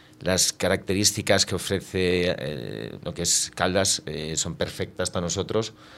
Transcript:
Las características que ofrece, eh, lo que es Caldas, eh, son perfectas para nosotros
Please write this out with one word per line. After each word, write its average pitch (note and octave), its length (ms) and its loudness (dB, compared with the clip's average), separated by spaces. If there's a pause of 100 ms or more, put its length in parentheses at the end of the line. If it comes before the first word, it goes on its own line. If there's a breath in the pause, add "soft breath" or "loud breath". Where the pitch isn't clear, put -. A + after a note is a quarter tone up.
(200 loud breath)
Las F#2 320 2
características G2 960 2
que - 80 -4
ofrece, F2+ 840 0
eh, A#1 640 -6
lo - 100 -4
que E2 80 -4
es - 320 2
Caldas, F#2+ 540 2
eh, D#2 280 -6
son D#2+ 200 -2
perfectas - 560 -4
para F2+ 140 -2
nosotros F#2+ 480 -2 (240 loud breath)